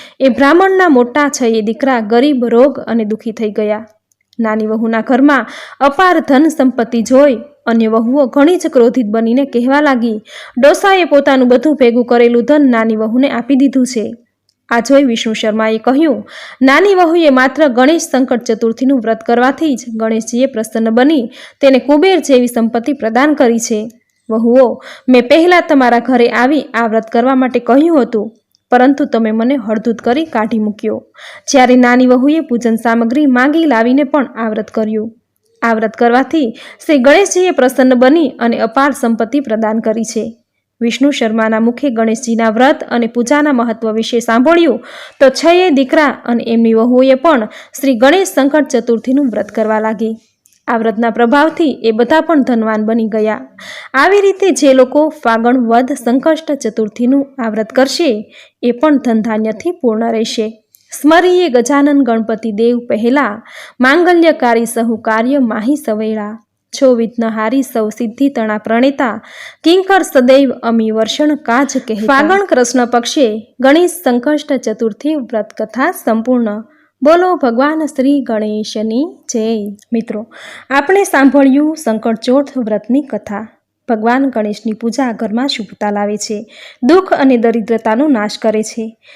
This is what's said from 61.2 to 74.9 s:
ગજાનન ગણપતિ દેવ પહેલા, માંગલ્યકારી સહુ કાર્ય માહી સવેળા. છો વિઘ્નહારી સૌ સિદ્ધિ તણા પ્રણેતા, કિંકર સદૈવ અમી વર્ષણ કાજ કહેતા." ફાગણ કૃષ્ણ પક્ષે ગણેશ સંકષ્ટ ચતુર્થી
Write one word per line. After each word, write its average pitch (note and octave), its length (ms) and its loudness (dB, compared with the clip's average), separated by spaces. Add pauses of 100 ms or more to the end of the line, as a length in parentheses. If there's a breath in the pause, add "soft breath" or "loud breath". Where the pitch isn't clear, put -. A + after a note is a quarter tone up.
ગજાનન C#4+ 520 2
ગણપતિ A3+ 500 -2
દેવ A#3 280 0
પહેલા, A#3 640 -2 (380 loud breath)
માંગલ્યકારી D4+ 880 2
સહુ A#3 320 -4
કાર્ય A3+ 400 -2
માહી A3+ 380 -2
સવેળા. G#3+ 640 -6 (420)
છો B3+ 120 4
વિઘ્નહારી A3+ 680 -2
સૌ A3+ 280 -4
સિદ્ધિ A#3 400 -4
તણા A3 280 -4
પ્રણેતા, A#3 640 -2 (420 loud breath)
કિંકર F#4 380 2
સદૈવ C4 500 2
અમી A3+ 400 -2
વર્ષણ A3 440 -2
કાજ C4+ 420 -2 (100)
કહેતા." G#3+ 200 -4
ફાગણ D#4 380 2
કૃષ્ણ B3 400 0
પક્ષે A#3+ 760 -2
ગણેશ D#4+ 320 4 (120)
સંકષ્ટ C#4+ 500 -2
ચતુર્થી A#3 640 -4